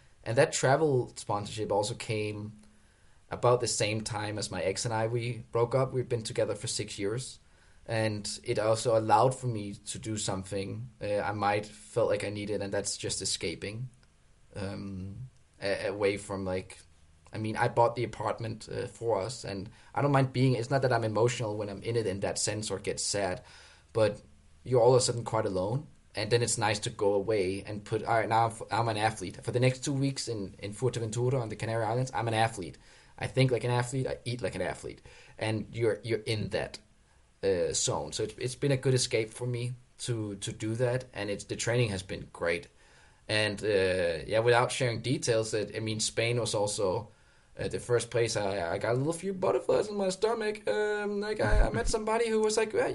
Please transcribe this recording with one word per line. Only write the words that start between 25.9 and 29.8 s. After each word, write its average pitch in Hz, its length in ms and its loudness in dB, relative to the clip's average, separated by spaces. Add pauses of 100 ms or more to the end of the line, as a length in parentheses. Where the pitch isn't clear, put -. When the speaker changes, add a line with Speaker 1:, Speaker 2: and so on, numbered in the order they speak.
Speaker 1:
And 104 160 -4
then 120 120 6
it's 113 160 0
nice 107 220 2
to - 100 -4
go 101 240 2
away 101 520 0
and 104 180 -8
put, 107 200 -2
"All 113 100 2
right, 107 140 2
now 113 180 4
I'm, 113 40 -2
f-, - 200 -10
I'm 113 180 0
an 107 100 -2
athlete. 107 440 -2
For - 80 -6
the 120 100 0
next 127 240 2